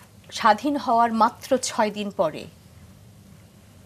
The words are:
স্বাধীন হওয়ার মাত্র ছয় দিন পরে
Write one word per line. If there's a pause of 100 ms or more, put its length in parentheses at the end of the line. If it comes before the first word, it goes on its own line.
(320)
স্বাধীন
হওয়ার
মাত্র
ছয়
দিন
পরে (1400)